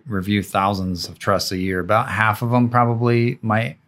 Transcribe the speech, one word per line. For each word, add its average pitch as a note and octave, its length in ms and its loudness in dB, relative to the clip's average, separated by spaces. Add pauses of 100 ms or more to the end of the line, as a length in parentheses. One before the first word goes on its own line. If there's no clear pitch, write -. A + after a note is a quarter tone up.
review G2+ 380 0
thousands F#2+ 640 -2
of - 100 -16
trusts F#2+ 320 0
a F#2+ 80 -4
year, F#2 220 -2
about G#2+ 280 0
half G#2+ 340 0
of A#2+ 100 0
them B2 180 4
probably A#2+ 720 2
might A2+ 340 -2 (120)